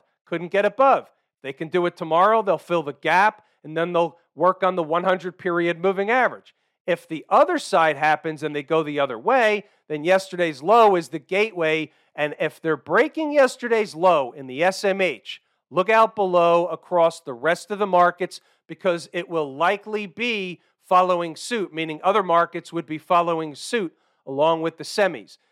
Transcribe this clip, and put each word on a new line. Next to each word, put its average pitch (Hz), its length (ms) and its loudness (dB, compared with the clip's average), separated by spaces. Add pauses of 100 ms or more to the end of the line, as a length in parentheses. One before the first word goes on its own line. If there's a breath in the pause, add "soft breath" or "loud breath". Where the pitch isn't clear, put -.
(240)
couldn't 170 240 -8
get 196 160 0
above. 240 460 2 (320)
They 139 100 -10
can 160 160 -10
do 175 180 0
it 175 100 -4
tomorrow, 185 460 2
they'll 175 160 0
fill 170 240 -4
the 143 100 -8
gap, 180 520 0 (180)
and 156 140 -10
then 175 160 -2
they'll 170 240 -2 (180 soft breath)
work 180 280 0
on 185 140 0
the 175 60 -2
one 165 220 -2
hundred 185 340 -2
period 170 420 -2
moving 196 300 -2
average. 208 440 -2 (320)
If 170 200 -4
the 156 220 -12
other 294 300 4
side 160 380 2
happens 151 460 -2
and 147 120 -6
they 147 80 -6
go 160 200 0
the 147 180 -4
other 127 180 -2
way, 214 460 0 (240 soft breath)
then 151 140 -6
yesterday's 175 600 0
low 208 340 6
is 165 120 -2
the 160 100 -10
gateway. 160 720 -2 (240)
And 147 260 -4
if 156 200 -6
they're 160 160 -2
breaking 294 560 0
yesterday's 226 600 0
low 156 380 2
in 139 140 -16
the 131 160 -6
S 190 220 0
M 196 160 0
H, 147 420 -6 (260)
look 185 220 -2
out 220 260 4
below 175 520 2
across 165 520 0
the 135 140 -12
rest 156 360 -2
of 202 80 -8
the 208 80 0
markets, 180 540 2 (260)
because 170 460 -4
it 175 160 -8
will 151 260 -4
likely 202 520 -2
be 196 540 -6 (240)
following 180 520 2
suit, 190 360 -6
meaning 156 300 -8
other 202 200 2
markets 170 500 -2
would 165 140 -8
be 156 120 -8
following 165 560 -2
suit - 420 -6 (300)
along 160 360 0
with 160 140 -4
the 156 80 -14
semis. 165 540 -4 (140)